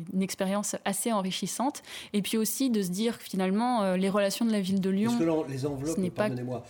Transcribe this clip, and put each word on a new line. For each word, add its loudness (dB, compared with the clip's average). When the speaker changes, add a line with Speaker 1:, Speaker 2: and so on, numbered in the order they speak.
Speaker 1:
une 2
expérience -2
assez -2
enrichissante. -2
Et 2
puis -2
aussi 0
de 2
se 0
dire -2
que -18
finalement, 2
euh, 2
les 2
relations 2
de 4
la 2
ville 2
de 0
Lyon, 2
Speaker 2:
Est-ce 2
que 4
l'en-, 2
les -4
enveloppes, -2
Speaker 1:
ce 0
n'est 0
pas 0
Speaker 2:
pardonnez-moi, -4